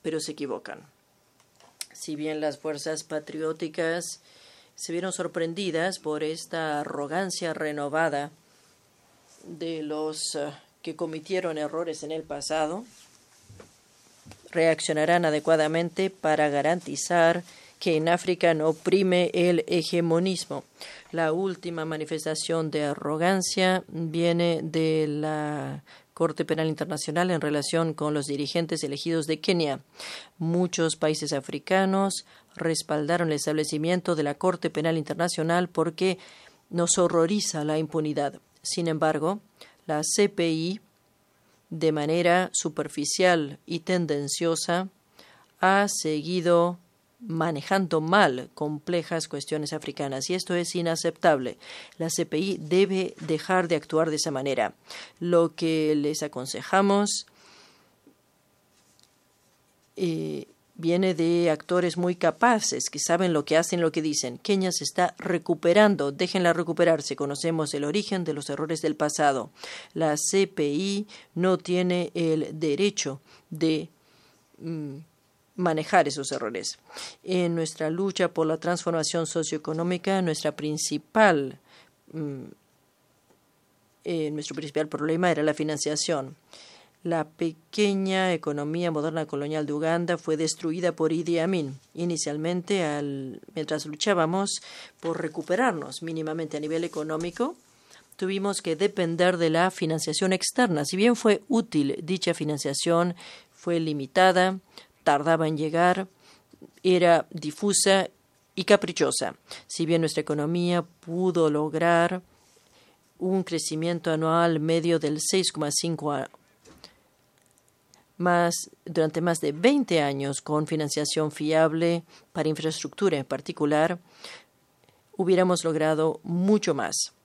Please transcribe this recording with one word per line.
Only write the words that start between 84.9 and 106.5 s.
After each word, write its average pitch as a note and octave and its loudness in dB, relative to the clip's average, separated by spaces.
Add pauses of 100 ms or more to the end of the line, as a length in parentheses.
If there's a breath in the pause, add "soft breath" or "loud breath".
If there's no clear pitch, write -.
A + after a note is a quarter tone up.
era D3 0
la D3+ 2
financiación. D3+ -2 (720 loud breath)
La E3 -2
pequeña F#3+ 0
economía D#3+ -2
moderna D#3 -2
colonial D3 -4
de D3 -4
Uganda E3 0
fue D#3+ -2
destruida E3 -2
por D#3+ 0
Idi E3+ 0
Amin. D#3+ -2 (140)
Inicialmente, E3+ -2
al, C#3+ -4 (120)
mientras D3+ -4
luchábamos F3 0 (420 loud breath)
por E3 -2
recuperarnos E3+ -2
mínimamente D#3+ -6
a - -4
nivel D#3+ -2
económico, E3 -4 (600 soft breath)
tuvimos G3 -2
que E3 0
depender F3+ 2
de E3 2
la F3 4
financiación D#3+ 0
externa. F#3 0
Si F#3 -4
bien A3+ 6
fue - 2
útil, D3+ 0
dicha E3+ 0
financiación D#3+ 0 (400 loud breath)
fue E3+ -2
limitada, F3+ 4 (460 loud breath)
tardaba D#3 4
en D#3 0
llegar, F3 2 (760 soft breath)